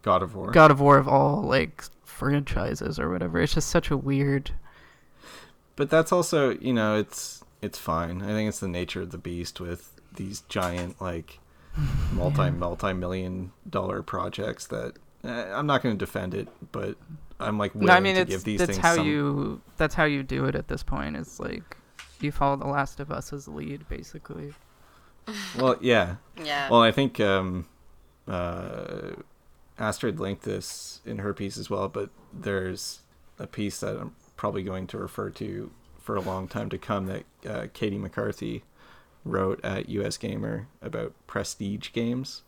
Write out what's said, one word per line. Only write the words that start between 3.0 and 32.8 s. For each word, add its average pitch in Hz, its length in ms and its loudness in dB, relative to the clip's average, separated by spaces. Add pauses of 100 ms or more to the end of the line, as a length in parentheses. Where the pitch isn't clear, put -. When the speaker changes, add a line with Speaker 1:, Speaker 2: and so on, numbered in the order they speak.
Speaker 2:
whatever. 170 300 0
It's 165 140 2
just - 160 2
such - 200 4
a 147 60 2
weird 139 540 0 (1200)
Speaker 1:
But 143 140 0
that's 160 240 6
also, 160 380 4
you 127 240 0
know, 107 240 4
it's - 420 -6 (200)
it's 104 160 -6
fine. 85 440 -2
I 101 40 -6
think 107 220 0
it's - 120 -4
the 98 80 -4
nature 87 340 -4
of 90 100 -8
the 85 60 -10
beast 87 420 -8
with 87 380 -10 (160)
these 98 280 -8
giant, 90 580 -4
like, 85 380 -8 (360)
Speaker 2:
<laughs> - 380 0
Speaker 1:
multi, 87 300 2
Speaker 2:
Yeah. 90 80 4
Speaker 1:
multi-million 92 1000 -2 (180)
dollar 98 320 -2
projects 98 640 -6
that, 117 280 -6 (300)
eh, - 40 -8 (260)
I'm 147 120 -2
not 139 160 4
gonna 117 120 2
defend 95 400 -4
it, 101 140 -4 (240)
but 101 240 -6 (440)
I'm, 110 180 -2
like, 104 160 0
Speaker 2:
No, 190 180 6
I 180 40 10
Speaker 1:
willing 190 80 6
Speaker 2:
mean, 190 120 2
Speaker 1:
to 190 60 6
Speaker 2:
it's, - 80 0
Speaker 1:
give 95 140 -2
these 107 140 0
Speaker 2:
that's 175 140 4
Speaker 1:
things 190 100 0
Speaker 2:
how 170 140 6
Speaker 1:
some 156 100 2
Speaker 2:
you, 143 540 0 (180)
that's 156 160 2
how 156 100 4
you 143 180 0
do 135 220 -2
it 131 100 0
at 139 140 -4
this - 140 -6
point. 73 340 -4
It's - 240 -12
like, - 360 -10 (440)
you 147 100 -2
follow 139 260 2
The 139 100 -6
Last 139 340 -2
of 147 100 -8
Us's - 380 -8
lead, 147 400 -10
basically. - 640 -12 (1040)
Speaker 1:
Well, 127 220 6
yeah. 104 360 4 (100)
Speaker 3:
<laughs> - 180 -14
Yeah. 143 260 -2
Speaker 1:
Well, 117 120 10
I 113 100 8
think, 139 280 2
um, 95 460 4 (600)
uh, 87 840 -6 (680)
Astrid 113 420 -2
linked 95 220 -4
this - 640 -8
in 113 140 -8
her 101 160 -4
piece 101 220 -6
as 104 140 -10
well, 98 180 -2
but 101 220 -6 (220)
there's 95 680 -4 (380)